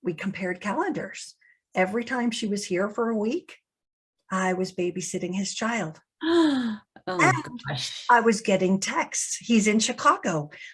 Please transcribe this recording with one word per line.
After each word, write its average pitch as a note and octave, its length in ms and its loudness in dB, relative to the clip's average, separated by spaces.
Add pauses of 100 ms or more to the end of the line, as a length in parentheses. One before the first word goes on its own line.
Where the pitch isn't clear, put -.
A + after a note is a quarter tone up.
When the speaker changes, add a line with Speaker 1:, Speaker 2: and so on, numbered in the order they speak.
Speaker 1:
we F3 100 -2
compared F#3 460 -6
calendars. - 720 -6 (400)
Every G3+ 300 0
time A#3+ 260 -2
she A3+ 160 -4
was G3 180 -2
here F#3+ 240 0
for A3+ 220 -2
a A3+ 80 0
week, A#3 380 -4 (760)
I F#3+ 220 0
was F#3 200 -2
babysitting F3 600 -4
his F#3+ 180 -4
child. A3 460 -4 (240)
Speaker 2:
<gasps> C#4+ 560 2 (300)
Oh, F3+ 120 -2
Speaker 1:
And - 140 6 (340)
Speaker 2:
gosh. - 400 -6
Speaker 1:
I A#3+ 120 8
was A3 220 4
getting F#3+ 360 4
texts. - 600 -4
"He's A3 260 4
in G#3+ 140 4
Chicago. A#3+ 720 2 (240)